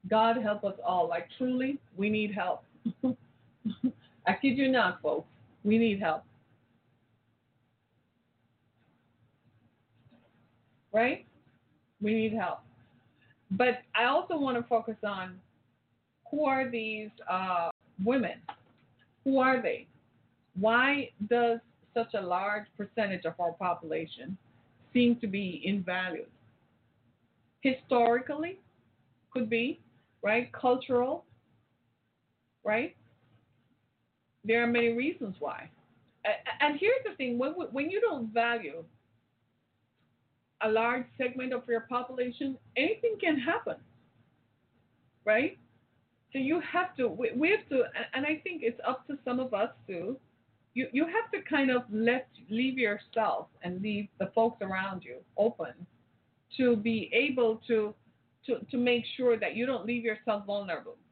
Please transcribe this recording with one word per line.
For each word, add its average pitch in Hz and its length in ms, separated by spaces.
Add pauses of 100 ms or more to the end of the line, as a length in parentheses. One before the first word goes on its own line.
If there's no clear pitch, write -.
(100)
God 226 320
help 208 220
us 196 100 (100)
all. 175 240
Like, 170 200 (100)
truly, 262 400 (180)
we 202 140
need 214 240
help. 185 300 (200)
<laughs> - 200 (1200)
I 185 60 (100)
kid 269 160
you 269 80
not, 247 340
folks. 151 280 (340)
We 214 160
need 214 220
help. 160 240 (4000)
Right? 240 340 (760)
We 208 140
need 220 180
help. 185 280 (920)
But 240 280 (180)
I 226 80
also 320 340
want 262 180
to 240 120
focus 220 260 (100)
on 185 360 (920)
who 294 140
are 262 260
these, 220 400 (180)
uh, 180 420 (340)
women? 233 360 (840)
Who 269 160
are 262 200
they? - 280 (680)
Why 247 560 (180)
does 233 300 (360)
such 226 200
a 202 60
large 196 460 (100)
percentage 202 480
of 165 160
our 170 120
population 165 840 (560)
seem 240 280
to 233 60
be 190 380
invalued? 185 640 (1400)
Historically, 254 1000 (720)
could 226 180
be, 233 300 (420)
right? 226 300
Cultural, 254 720 (1400)
right? 233 320 (1500)
There 226 180
are 233 60
many 233 240
reasons 240 480
why. - 280 (560)
A-, - 400
and 294 140
here's 508 260
the 415 120
thing, 247 200
when, 269 160 (200)
when 285 180
you 403 100
don't 269 320
value 220 520 (1800)
a 220 60
large 233 360 (140)
segment 254 340
of 240 160
your 226 140
population, 254 720 (200)
anything 427 440
can 311 180
happen, 294 380 (1500)
right? 240 340 (760)
So 269 60
you 294 220 (120)
have 370 240
to, 247 120
we, 214 280
we 311 140
have 427 180
to, 262 160 (100)
and, - 200
and 277 120
I 302 160
think 349 200
it's 233 240
up 254 220
to 277 160
some 247 160
of 254 140
us 214 160 (160)
too, 190 300 (580)
you, 247 180
you 277 120
have 427 280
to - 160
kind 277 220
of 247 120 (100)
let, 233 360 (220)
leave 254 280
yourself 214 680 (160)
and 180 200
leave 208 260 (100)
the 190 160
folks 233 260
around 190 440
you 120 120 (200)
open 196 380 (840)
to 247 200
be 214 360
able 240 560
to, 214 260 (520)
to, 254 120 (120)
to 269 60
make 240 280 (120)
sure 240 220
that 196 160
you 233 120
don't 233 200
leave 233 180
yourself 214 420
vulnerable. 196 500 (160)